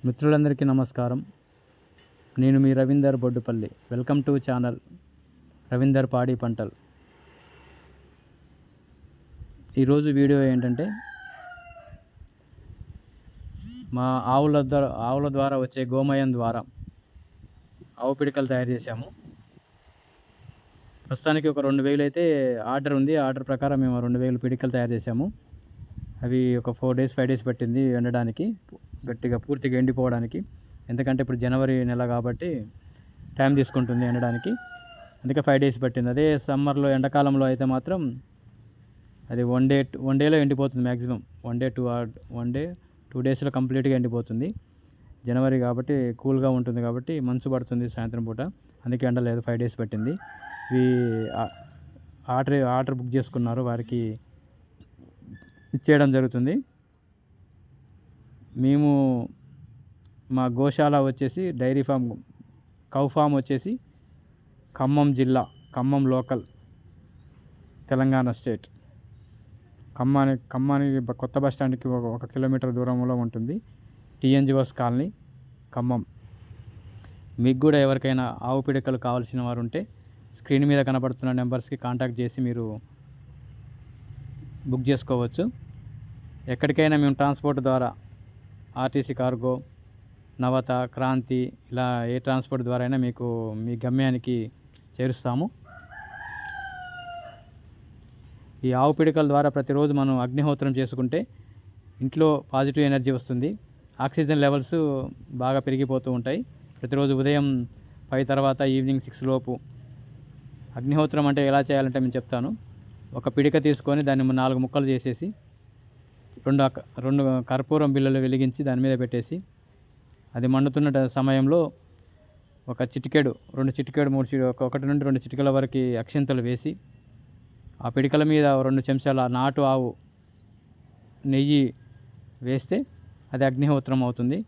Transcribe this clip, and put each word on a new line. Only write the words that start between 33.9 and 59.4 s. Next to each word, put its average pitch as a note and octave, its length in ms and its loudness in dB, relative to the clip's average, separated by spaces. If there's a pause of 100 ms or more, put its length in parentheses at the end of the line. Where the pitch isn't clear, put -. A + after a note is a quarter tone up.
ఎండడానికి. A#2+ 440 -2 (680)
అందుకే C#3 240 -2
ఫైవ్ C#3 180 4
డేస్ C3+ 200 2
పట్టింది. B2 300 -2
అదే C#3+ 160 2 (120)
సమ్మర్లో, C#3+ 520 0
ఎండాకాలంలో C3+ 560 2
అయితే C3 180 0
మాత్రం C3 360 -2 (1200)
అది A#2+ 180 -4
వన్ B2+ 260 2
డే, C#3 100 4 (200)
వన్ C3+ 200 0
డేలో D3+ 200 4
ఎండిపోతుంది C#3 460 0
మ్యాక్సిమం. B2 360 -4 (240)
వన్ A#2+ 160 -4
డే, C3 80 0
టూ B2 160 -4
hour, A#2+ 220 -2 (260)
వన్ A#2+ 200 -6
డే, C#3 120 -4 (440)
టూ C3 120 -8
డేస్‌లో C3+ 300 0
కంప్లీట్గా C3 460 0
ఎండిపోతుంది. A#2+ 520 -2 (760)
జనవరి C3 360 2
కాబట్టి B2 360 -2 (180)
కూల్గా C3+ 360 0
ఉంటుంది B2 320 0
కాబట్టి B2 380 -4
మంచు B2+ 300 -2
పడుతుంది B2 380 -2
సాయంత్రం A#2 360 -6
పూట. A2+ 160 -8 (420)
అందుకే B2 240 -2
ఎండ B2 140 2
లేదు, A#2+ 200 0
ఫైవ్ A#2 200 -2
డేస్ A#2+ 180 -4
పట్టింది. A2+ 340 -4 (540)
ఇవి B2+ 180 2 (500)
ఆ-, A2+ 180 -4 (760)
ఆర్డర్, C3+ 300 0 (120)
ఆర్డర్ C3 280 0
బుక్ B2 160 -8
చేసుకున్నారు, B2 480 -2
వారికి A#2+ 400 -4 (1700)
ఇచ్చేయడం C#3+ 400 4
జరుగుతుంది. C3 420 0 (2000)
మేము, C#3 340 4 (1400)